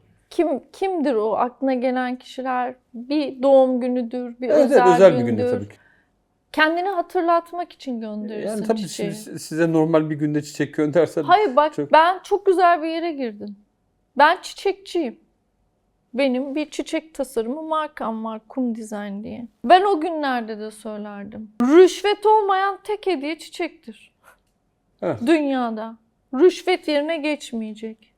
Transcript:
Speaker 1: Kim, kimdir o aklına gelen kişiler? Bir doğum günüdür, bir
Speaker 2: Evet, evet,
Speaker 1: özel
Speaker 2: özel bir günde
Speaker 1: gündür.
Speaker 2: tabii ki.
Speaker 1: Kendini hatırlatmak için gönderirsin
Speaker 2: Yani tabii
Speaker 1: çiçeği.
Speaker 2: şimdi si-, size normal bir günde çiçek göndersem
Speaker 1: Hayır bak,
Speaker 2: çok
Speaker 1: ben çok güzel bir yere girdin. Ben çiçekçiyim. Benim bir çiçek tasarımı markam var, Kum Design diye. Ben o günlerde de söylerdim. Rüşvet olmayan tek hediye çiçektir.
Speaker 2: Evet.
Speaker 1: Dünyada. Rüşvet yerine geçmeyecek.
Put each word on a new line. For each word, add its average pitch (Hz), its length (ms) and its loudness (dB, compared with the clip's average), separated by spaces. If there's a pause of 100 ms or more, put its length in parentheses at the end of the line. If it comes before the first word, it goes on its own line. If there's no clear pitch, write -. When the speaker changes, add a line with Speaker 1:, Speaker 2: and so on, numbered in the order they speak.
(300)
Speaker 1:
Kim, 320 180 -2 (260)
kimdir 339 420 -2
o 214 180 0
aklına 254 400 -2
gelen 254 420 -4
kişiler? 254 600 -6 (180)
Bir 262 500 -4
doğum 262 380 6
günüdür, 247 600 -4
bir 254 80 -4
Speaker 2:
Evet, 302 100 4
evet, 269 120 4
Speaker 1:
özel 247 240 4
Speaker 2:
özel 190 180 8
bir - 40 0
günde 120 240 -2
Speaker 1:
gündür. - 100 -2
Speaker 2:
tabii 101 180 -6
ki. - 60 -20 (760)
Speaker 1:
Kendini 330 380 0
hatırlatmak 349 840 -2
için 240 300 -10
gönderirsin 214 560 -8
Speaker 2:
Yani 208 100 -6
tabii 220 120 0
Speaker 1:
çiçeği. 170 320 -6
Speaker 2:
şimdi - 120 -12 (160)
si-, - 0 -
size 165 340 0
normal 160 360 2
bir 156 60 -6
günde 147 260 -2
çiçek 147 320 -6
göndersem 156 500 2
Speaker 1:
Hayır 370 320 4
bak, 302 180 2
Speaker 2:
çok - 180 -6
Speaker 1:
ben 339 320 4
çok 392 220 -2
güzel 349 360 4
bir 320 60 -4
yere 330 240 -4
girdin. 208 460 -8 (600)
Ben 302 240 6
çiçekçiyim. - 800 -6 (960)
Benim 269 420 -2
bir 302 140 -4
çiçek 311 460 -8
tasarımı 254 480 -6
markam 294 600 -6
var, 220 240 -10
Kum 247 260 -4
Design 208 480 -10
diye. 226 240 -14 (180)
Ben 349 160 6
o 392 200 0
günlerde 262 580 -4
de 214 120 -10
söylerdim. 208 800 -14 (100)
Rüşvet 370 640 6
olmayan 392 580 2
tek 415 240 -6
hediye 311 320 -2
çiçektir. - 760 -12 (880)
Speaker 2:
Evet. 165 240 -2
Speaker 1:
Dünyada. 247 720 -2 (380)
Rüşvet 349 540 2
yerine 302 300 -2
geçmeyecek. 226 1000 -8